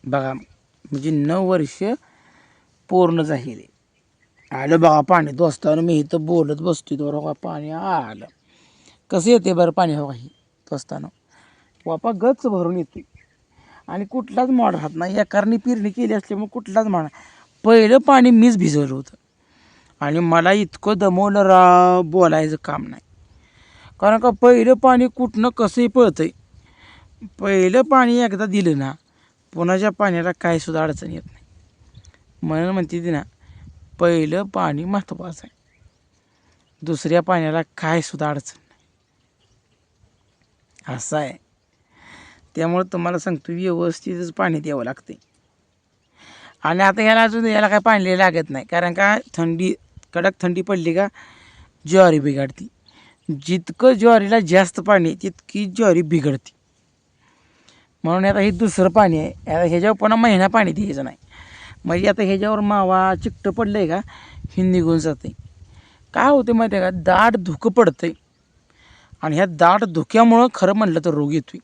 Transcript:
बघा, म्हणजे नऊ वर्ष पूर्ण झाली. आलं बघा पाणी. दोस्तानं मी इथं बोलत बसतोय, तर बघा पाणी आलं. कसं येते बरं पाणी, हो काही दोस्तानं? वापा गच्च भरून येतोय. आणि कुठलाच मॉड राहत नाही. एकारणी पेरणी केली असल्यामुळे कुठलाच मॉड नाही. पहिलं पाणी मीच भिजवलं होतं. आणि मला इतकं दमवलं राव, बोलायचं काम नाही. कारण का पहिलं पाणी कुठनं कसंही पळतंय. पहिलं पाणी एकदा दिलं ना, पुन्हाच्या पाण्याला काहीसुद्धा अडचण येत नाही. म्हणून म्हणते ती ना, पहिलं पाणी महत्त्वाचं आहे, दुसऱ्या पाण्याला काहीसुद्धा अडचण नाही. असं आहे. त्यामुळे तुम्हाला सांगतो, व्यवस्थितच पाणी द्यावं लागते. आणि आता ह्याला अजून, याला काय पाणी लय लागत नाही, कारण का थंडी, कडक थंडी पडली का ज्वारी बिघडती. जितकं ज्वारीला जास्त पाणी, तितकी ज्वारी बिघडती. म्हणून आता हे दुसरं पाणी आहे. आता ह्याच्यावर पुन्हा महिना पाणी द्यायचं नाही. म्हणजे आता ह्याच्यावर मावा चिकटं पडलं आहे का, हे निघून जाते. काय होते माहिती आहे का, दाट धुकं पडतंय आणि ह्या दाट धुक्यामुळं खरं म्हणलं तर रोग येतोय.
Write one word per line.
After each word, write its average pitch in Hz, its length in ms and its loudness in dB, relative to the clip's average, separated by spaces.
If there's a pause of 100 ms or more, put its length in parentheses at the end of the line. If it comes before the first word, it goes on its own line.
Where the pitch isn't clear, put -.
बघा, 131 260 -4
म्हणजे - 760 -12
नऊ 160 360 -2
वर्ष 180 360 -4 (1040)
पूर्ण 170 340 2
झाली. 135 460 -8 (840)
आलं 143 280 0
बघा 156 200 6
पाणी. 156 320 0
दोस्तानं 156 500 -2
मी 165 160 0
इथं 156 280 -4
बोलत 156 300 0
बसतोय, 156 420 -6
तर 147 200 -6
बघा 151 140 -8 (100)
पाणी 151 280 -12
आलं. 156 560 -8 (840)
कसं 185 200 0
येते 190 220 2
बरं 170 180 2
पाणी, 165 240 -2
हो 147 120 -6
काही 127 220 -16 (420)
दोस्तानं? 147 380 -14 (760)
वापा 165 240 -6 (120)
गच्च 262 240 0
भरून 180 300 -2
येतोय. - 260 -10 (840)
आणि 190 160 -8
कुठलाच 240 440 -6
मॉड 233 260 0
राहत 151 200 -8
नाही. 185 240 -6
एकारणी 208 380 0
पेरणी 214 340 -4
केली 220 220 -4
असल्यामुळे 208 360 -6
कुठलाच 220 380 -4
मॉड 180 160 -2
नाही. - 200 -12 (420)
पहिलं 226 340 6
पाणी 262 320 6
मीच 233 260 6
भिजवलं 147 380 -2
होतं. 135 220 -14 (840)
आणि 147 180 -4
मला 170 340 2
इतकं 208 460 -2
दमवलं 196 440 0
राव, 180 600 6
बोलायचं 156 640 0
काम 147 240 -8
नाही. - 140 -20 (1000)
कारण 214 180 2
का 240 120 2
पहिलं 240 440 6
पाणी 254 320 4
कुठनं 233 420 -2
कसंही 240 400 -2
पळतंय. 196 400 2 (1080)
पहिलं 196 440 2
पाणी 254 360 4
एकदा 208 280 -2
दिलं 180 320 0
ना, 135 140 -6 (600)
पुन्हाच्या 185 380 0
पाण्याला 180 400 -2 (100)
काहीसुद्धा 160 420 -2
अडचण 156 280 -6
येत 165 160 -14
नाही. - 180 -20 (1000)
म्हणून 170 320 -4
म्हणते 175 300 -6
ती 175 60 -4
ना, 151 120 -4 (760)
पहिलं 170 440 0
पाणी 170 420 -6
महत्त्वाचं 180 600 -8
आहे, - 360 -20 (1040)
दुसऱ्या 165 380 -2
पाण्याला 165 420 -2
काहीसुद्धा 156 680 -6
अडचण - 280 -12
नाही. - 280 -20 (2000)
असं - 200 -8
आहे. 143 160 -6 (1200)
त्यामुळे 175 360 -4
तुम्हाला 175 260 -6
सांगतो, 170 340 -8
व्यवस्थितच 175 800 -6
पाणी 165 280 -2
द्यावं 143 240 -8
लागते. - 280 -14 (1500)
आणि 170 200 0
आता 196 200 2
ह्याला 220 200 4
अजून, 226 240 0
याला 214 220 2
काय 208 100 2
पाणी 202 260 2
लय 185 120 2
लागत 165 340 2
नाही, 135 140 -8
कारण 175 300 -4
का 202 240 2 (160)
थंडी, 165 400 -2 (400)
कडक 175 260 0
थंडी 180 220 -4
पडली 170 320 -4
का 196 140 -2 (800)
ज्वारी 170 340 4
बिघडती. 139 480 -6 (800)
जितकं 180 460 2
ज्वारीला 226 480 4
जास्त 180 400 2
पाणी, 180 420 2
तितकी 202 440 -8
ज्वारी 185 360 2
बिघडती. 151 480 -4 (1500)
म्हणून 180 200 0
आता 196 160 0
हे 202 100 2
दुसरं 185 380 0
पाणी 175 300 4
आहे. - 320 -8
आता 170 140 0
ह्याच्यावर 175 320 0
पुन्हा 214 200 0
महिना 208 300 2
पाणी 190 260 0
द्यायचं 151 320 -6
नाही. 123 120 -14 (680)
म्हणजे 180 240 0
आता 208 140 0
ह्याच्यावर 202 380 0
मावा 190 600 2
चिकटं - 280 -6
पडलं 208 280 -4
आहे 185 80 0
का, 170 140 -4 (500)
हे 190 120 -4
निघून 170 360 2
जाते. 151 340 -6 (840)
काय 262 160 2
होते 240 220 2
माहिती 226 240 0
आहे 185 140 0
का, 185 120 -8
दाट 202 340 4
धुकं 180 340 -4
पडतंय 180 420 2 (1080)
आणि 151 140 -4
ह्या 190 100 2
दाट 175 380 2
धुक्यामुळं 226 720 2
खरं 190 180 0
म्हणलं 190 320 0
तर 175 60 0
रोग 147 220 -2
येतोय. - 320 -6